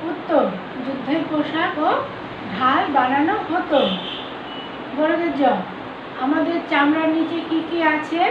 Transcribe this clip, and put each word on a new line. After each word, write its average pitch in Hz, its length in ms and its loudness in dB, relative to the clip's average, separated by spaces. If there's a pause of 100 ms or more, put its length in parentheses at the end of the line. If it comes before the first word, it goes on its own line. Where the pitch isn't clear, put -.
উত্তর, 285 340 2 (400)
যুদ্ধের 277 460 -2
পোশাক 311 440 0 (140)
ও - 20 4 (640)
ঢাল 262 300 4 (120)
বানানো 277 400 4 (140)
হতো। 320 300 2 (1160)
বর্গের 320 440 2
জ, - 20 4 (840)
আমাদের 320 340 2 (140)
চামড়ার 311 440 4
নিচে 330 220 0 (120)
কি 320 100 0 (100)
কি 339 80 -2 (160)
আছে? 320 380 -2